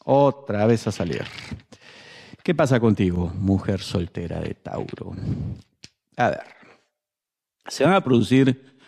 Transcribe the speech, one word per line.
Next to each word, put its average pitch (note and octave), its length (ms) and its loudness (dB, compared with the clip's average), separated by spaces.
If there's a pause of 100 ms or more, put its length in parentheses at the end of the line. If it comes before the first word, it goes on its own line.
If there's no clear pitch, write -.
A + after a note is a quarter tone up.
Otra C3 640 2
vez A2+ 220 2
a G#2 40 -2
salir. E2+ 320 -6 (1200)
¿Qué F3+ 100 0
pasa C3+ 260 4
contigo, F2+ 600 2
mujer F#2+ 400 0
soltera E2+ 640 -6
de D#2+ 140 -6
Tauro? - 600 -10 (1000)
A A#2 120 2
ver, - 100 -4 (1300)
se - 160 -4
van E3+ 100 4
a G3 100 2
producir B2+ 680 2 (140)